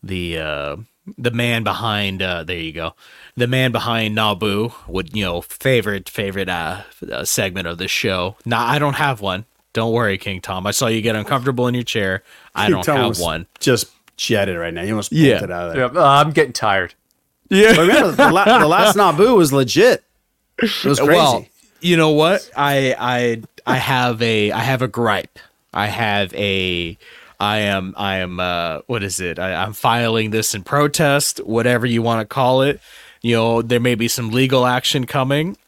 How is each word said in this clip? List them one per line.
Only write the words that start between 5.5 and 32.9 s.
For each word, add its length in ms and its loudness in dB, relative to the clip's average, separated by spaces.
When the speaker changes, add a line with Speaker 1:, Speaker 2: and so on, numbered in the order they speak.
Speaker 1:
favorite, 400 -6
uh, 320 -6
uh, 140 -8
segment 420 -4
of 100 -8
this 140 -6
show. 440 -4
Nah, 200 0
I 140 0
don't 160 0
have 260 -2
one. 240 -6
Don't 200 0
worry, 240 0
King 240 -8
Tom. 260 -6
I 40 -2
saw 160 -2
you 140 0
get 140 0
uncomfortable 520 -2
in 60 -2
your 100 -4
chair. 400 -4
I 120 -2
Speaker 2:
King 100 4
Speaker 1:
don't 80 -4
Speaker 2:
Tom 120 0
Speaker 1:
have 80 0
Speaker 2:
almost 180 -2
Speaker 1:
one. 260 -4
Speaker 2:
just 280 2
jetted 400 -2
right 160 -6
now. 100 -8
He 80 -4
almost 200 -6
Speaker 1:
Yeah. 280 4
Speaker 2:
bolted 120 -6
out 180 -6
of 40 -8
there. 200 0
Speaker 3:
Yeah, 80 0
uh, 220 6
I'm 80 0
getting 220 2
tired. 400 0
Speaker 1:
Yeah. 260 8
Speaker 2:
But 120 4
remember, 240 4
the 200 4
la-, 280 6
the 80 4
last 280 4
Speaker 1:
<laughs> 20 2
Speaker 2:
Naboo 400 6
was 140 6
legit. 520 4
It 260 -2
was 140 2
crazy. 140 4
Speaker 1:
Well, 320 4
you 160 2
know 140 4
what? 440 2
I, 420 0
I, 440 -2
I 120 0
have 440 0
a, 300 2
I 80 -2
have 220 -2
a 60 -2
gripe. 520 -4
I 140 -2
have 480 -2
a, 600 -2
I 180 -2
am, 400 -2
I 200 -4
am, 220 -6
uh, 460 -4
what 160 -4
is 180 -6
it? 200 -6
I, 160 -4
I'm 180 -4
filing 560 0
this 240 -2
in 100 -8
protest, 800 0
whatever 440 0
you 160 0
wanna 220 -2
call 360 0
it. 180 0